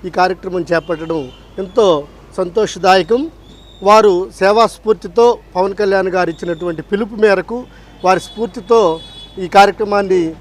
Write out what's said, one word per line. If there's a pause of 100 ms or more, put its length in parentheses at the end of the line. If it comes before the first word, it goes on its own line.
ఈ
కార్యక్రమం
చేపట్టడం (260)
ఎంతో (300)
సంతోషదాయకం. (520)
వారు (100)
సేవాస్ఫూర్తితో (180)
పవన్
కళ్యాణ్
గారు
ఇచ్చినటువంటి
పిలుపు
మేరకు (420)
వారి
స్ఫూర్తితో (400)
ఈ
కార్యక్రమాన్ని